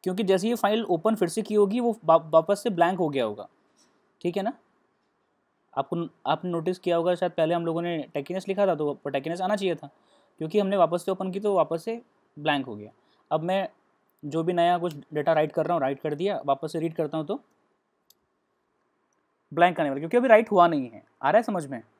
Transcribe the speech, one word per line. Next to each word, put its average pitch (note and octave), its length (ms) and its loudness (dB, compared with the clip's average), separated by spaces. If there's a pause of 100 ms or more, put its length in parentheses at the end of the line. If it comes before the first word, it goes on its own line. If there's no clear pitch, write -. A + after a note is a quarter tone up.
क्योंकि F#3 200 0
जैसे F#3+ 240 4
ही A#3+ 60 2
फाइल G#3+ 300 2
ओपन G#3 300 2
फिर F#3 140 0
से G#3+ 140 -4
की G#3+ 120 -6
होगी, G#3 260 4
वो A#3 240 -2
वा-, E3 200 6
वापस E3 380 2
से A#3 80 -2
ब्लैंक F3 280 2
हो E3 100 0
गया C3+ 160 0
होगा, G#2 240 -8 (720)
ठीक F3 160 -4
है G3 60 -2
ना? A3 100 -4 (1200)
आपको, C#3+ 220 -4 (300)
आपने D#3+ 240 -4
नोटिस E3+ 280 -4
किया F3 180 0
होगा, E3+ 180 2
शायद E3+ 180 -4
पहले E3 220 0
हम E3+ 120 -2
लोगों E3 160 -2
ने E3+ 160 -4 (180)
tackiness F3+ 320 -8
लिखा G3 180 0
था, F3 80 2
तो D3+ 120 -2
वो C#3+ 200 -4
tackiness D3+ 340 -4
आना G3 160 -2
चाहिए F#3 180 -2
था, D3 160 -14 (500)
क्योंकि D#3+ 180 -2
हमने G3+ 180 0
वापस E3+ 280 2
से G3 60 -4
ओपन F#3+ 200 -4
की, F#3+ 100 -6
तो G3+ 140 0
वापस E3 300 0
से A#3 160 -8 (360)
ब्लैंक D3 300 -2
हो A2+ 100 -12
गया। G#2 140 -16 (400)
अब D#3 120 0
मैं F#3 260 -2 (540)
जो D3+ 200 -4
भी F3 100 -2
नया F3 260 2
कुछ E3+ 160 -4 (200)
डेटा D3+ 180 0
राइट D#3 200 2
कर D#3 140 -2
रहा F3 80 0
हूँ, D#3+ 60 0
राइट C3+ 200 -2
कर D3+ 140 -4
दिया, F3 320 -4
वापस C#3+ 260 -2
से E3 80 -4
रीड D#3+ 140 -4
करता D#3 240 -4
हूँ, D3+ 80 -6
तो A3 140 -6 (2000)
ब्लैंक E3+ 280 4
आने D3 100 0
वाला, C3+ 80 -4
क्योंकि D#3+ 180 -2
अभी B3 120 2
राइट A3 220 6
हुआ F3 180 8
नहीं C3+ 220 -2
है। A2 120 -20 (200)
आ C#3 80 2
रहा G3 80 6
है A#3+ 40 4
समझ F#3+ 240 -4
में? C3+ 120 -12 (220)